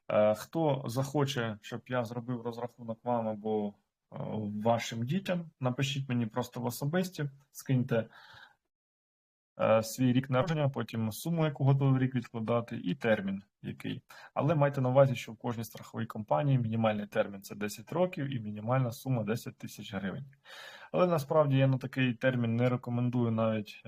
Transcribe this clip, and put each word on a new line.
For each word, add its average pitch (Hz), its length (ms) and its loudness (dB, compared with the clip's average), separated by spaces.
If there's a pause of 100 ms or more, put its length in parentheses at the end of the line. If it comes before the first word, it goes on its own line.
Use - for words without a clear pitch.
Е, 107 280 6
хто 147 500 0
захоче, 131 760 -2
щоб 117 260 -10
я 123 180 -2
зробив 120 360 -6
розрахунок 117 600 -8
вам 120 240 0
або, 107 400 -2
е, 101 60 -8 (880)
вашим 117 420 0
дітям, 175 540 -2
напишіть 135 500 -2
мені 120 160 0
просто 120 340 -6
в 120 60 -4
особисті, 147 640 -2 (220)
скиньте, 120 560 0 (1500)
е, 110 240 6
свій 127 300 2
рік 131 160 2
народження, 143 400 2
потім 113 420 -2
суму, 160 340 0
яку 147 180 -2
готовий 135 380 4
рік 127 140 2
відкладати, 117 600 -2
і - 180 -2
термін 101 480 0 (200)
який. 107 380 -8 (320)
Але 147 220 2
майте 143 260 2
на 127 80 2
увазі, 131 260 6
що - 160 -10
в 110 60 -14
кожній 117 260 -4
страховій - 420 -8
компанії 135 540 2
мінімальний 110 480 2
термін — 101 360 -2
це 113 120 -12
десять 104 360 -6
років 156 440 -2
і 120 40 -4
мінімальна 110 520 -2
сума — 120 320 -2
десять 110 340 -4
тисяч - 360 -14
гривень. 98 320 -6 (680)
Але 175 160 4
насправді 151 500 2
я 135 100 6
на 131 100 2
такий 127 360 0
термін 120 420 2
не 123 140 4
рекомендую 123 600 0
навіть 110 560 -2